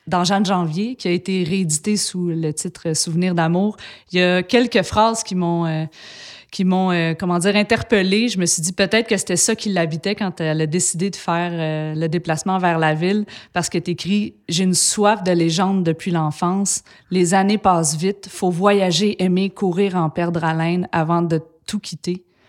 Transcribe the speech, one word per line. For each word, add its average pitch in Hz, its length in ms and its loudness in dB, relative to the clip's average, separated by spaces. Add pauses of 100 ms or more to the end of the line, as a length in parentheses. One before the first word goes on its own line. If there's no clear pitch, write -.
dans 175 180 0
Jeanne 196 220 2
Janvier, 185 500 -2
qui - 100 -8
a 180 40 0
été 180 340 -2
réédité 190 540 -2
sous 180 300 -4
le 160 260 -2
titre 170 400 -6
Souvenir 175 400 0
d'amour, 170 420 2 (340)
il 180 100 0
y - 20 4
a 180 200 4
quelques 240 420 2
phrases 226 380 2
qui - 120 -8
m'ont, 170 320 0
euh, 160 180 -2 (680)
qui - 140 -2
m'ont, 185 280 2
euh, 165 200 0
comment 175 260 -2
dire, 196 180 2
interpellée. 208 720 2
Je 196 100 -4
me 180 80 0
suis - 160 0
dit 175 100 -4
peut-être 220 340 2
que 208 120 0
c'était 180 180 -2
ça 220 180 2
qui 214 140 -6
l'habitait 170 460 -2
quand 196 260 -6
elle 156 220 0
a 160 40 0
décidé 175 440 -2
de - 60 -10
faire, 175 360 -2
euh, 156 420 -4
le 160 140 -2
déplacement 170 480 -2
vers 175 220 2
la 156 160 4
ville, 196 320 0 (260)
parce 175 160 -2
que - 80 -4
t'écris : « 180 600 -2 (120)
J'ai 175 160 0
une 185 80 2
soif 208 520 2
de 185 80 2
légende 180 520 2
depuis 165 280 -2
l'enfance. 175 720 -2 (260)
Les 180 240 2
années 196 240 4
passent 165 380 2
vite. 196 340 -4
Faut - 180 -2
voyager, 190 760 2
aimer, 185 280 2
courir, 190 460 0
en 165 120 2
perdre 170 360 -2
haleine 165 480 0
avant 170 280 0
de 165 220 0 (240)
tout 208 140 -6
quitter. 180 440 -8 (240)